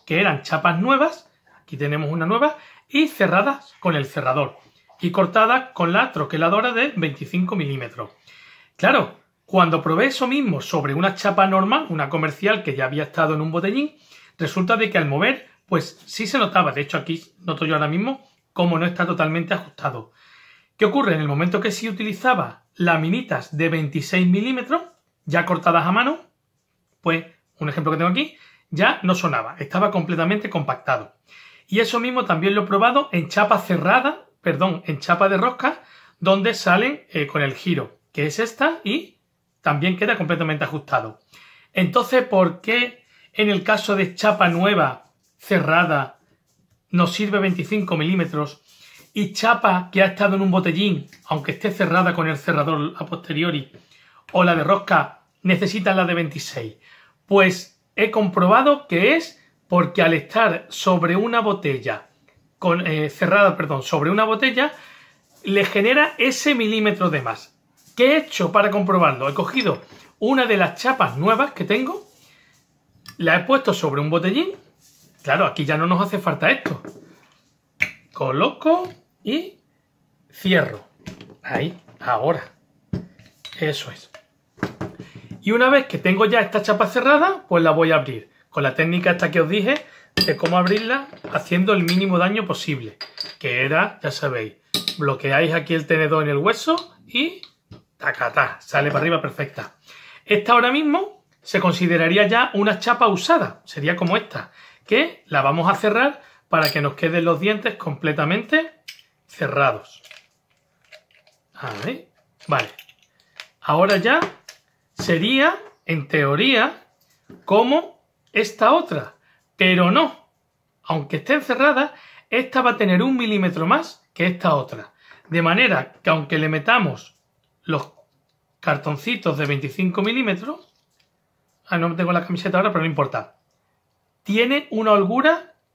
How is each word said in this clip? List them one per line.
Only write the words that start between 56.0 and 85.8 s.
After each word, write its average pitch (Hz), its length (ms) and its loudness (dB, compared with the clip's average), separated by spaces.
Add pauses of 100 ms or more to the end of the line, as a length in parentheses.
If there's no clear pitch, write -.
de 175 100 -2
veintiséis? 143 640 -6 (500)
Pues 190 540 2 (140)
he 220 160 0
comprobado 220 800 2
que 208 280 2
es - 200 -6 (320)
porque 175 340 2
al 165 120 4
estar 190 540 0
sobre 175 480 0
una 233 240 0
botella, 139 680 -4 (500)
con, 180 280 0
eh, 151 220 -2
cerrada, 185 480 2
perdón, 143 260 -4
sobre 156 280 0
una 214 140 2
botella, 254 480 0 (720)
le 196 200 2
genera 254 540 2
ese 262 360 0
milímetro 214 540 0
de 147 140 -2
más. - 340 -10 (400)
¿Qué 262 160 6
he 311 40 4
hecho 254 340 -2
para 202 200 4
comprobarlo? 175 580 2
He 143 60 -4
cogido 208 480 -2 (360)
una 254 280 2
de 214 100 2
las 170 240 0
chapas 185 360 0
nuevas 220 360 0
que - 120 -8
tengo, 262 400 -4 (1120)
la 165 200 4
he 175 80 -2
puesto 262 280 2
sobre 143 280 -2
un 151 100 -2
botellín. 202 400 0 (720)
Claro, 139 240 2
aquí - 180 -4
ya 151 120 0
no 160 100 0
nos 180 140 2
hace 196 180 -2
falta 160 320 0
esto. - 320 -4 (1300)
Coloco 269 800 0 (300)
y 320 360 -6 (720)
cierro. 165 520 0 (580)
Ahí, 147 360 -6 (220)
ahora. 127 420 -2 (1160)
Eso 151 300 -4
es. - 200 -20 (1300)
Y 208 100 0
una 247 160 4
vez 269 180 4